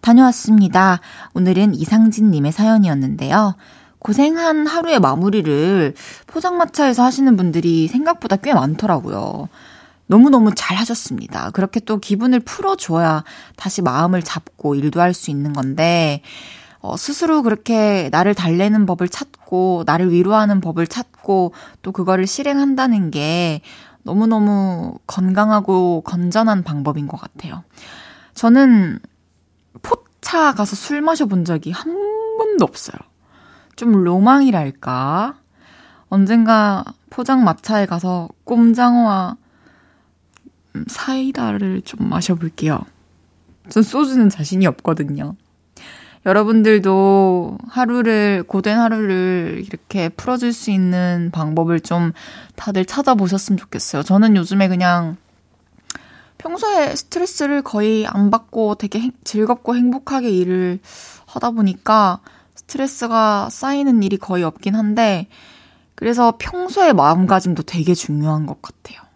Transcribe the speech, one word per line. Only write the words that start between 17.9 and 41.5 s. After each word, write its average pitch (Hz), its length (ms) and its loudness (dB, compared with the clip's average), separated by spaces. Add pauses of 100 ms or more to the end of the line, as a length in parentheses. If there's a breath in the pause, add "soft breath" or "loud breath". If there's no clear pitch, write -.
나를 190 220 2
달래는 196 520 2
법을 180 220 -2
찾고 185 760 -4
나를 175 280 0
위로하는 202 480 2
법을 170 260 -4
찾고 190 680 -4 (300 loud breath)
또 190 100 -10
그거를 185 360 0
실행한다는 262 840 0
게 156 500 -2 (440 loud breath)
너무너무 196 920 0 (140)
건강하고 190 1000 0
건전한 190 560 0
방법인 147 460 -4
것 - 120 -12
같아요. - 440 -16 (680 loud breath)
저는 233 680 4 (840)
포차 - 720 -2
가서 208 220 -4
술 294 260 -6
마셔본 269 420 0
적이 160 280 -4
한 320 220 -8 (440)
번도 427 260 2
없어요. - 320 -8 (800 soft breath)
좀 233 160 0
로망이랄까? 185 1400 0 (760 soft breath)
언젠가 208 760 2 (260)
포장마차에 220 760 0
가서 175 420 -4 (160)
꼼장어와, 233 920 2 (1400 soft breath)
음, - 120 -10
사이다를 226 920 -4